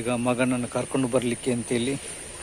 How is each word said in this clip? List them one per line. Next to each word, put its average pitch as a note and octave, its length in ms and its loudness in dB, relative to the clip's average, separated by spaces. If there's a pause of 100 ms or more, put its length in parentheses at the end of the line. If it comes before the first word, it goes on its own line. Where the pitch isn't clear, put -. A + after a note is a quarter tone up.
ಈಗ A#2+ 80 0 (180)
ಮಗನನ್ನು B2 480 2
ಕರ್ಕೊಂಡು B2 400 0
ಬರ್ಲಿಕ್ಕೆ A#2+ 400 0
ಅಂತೇಳಿ A#2+ 380 0 (480)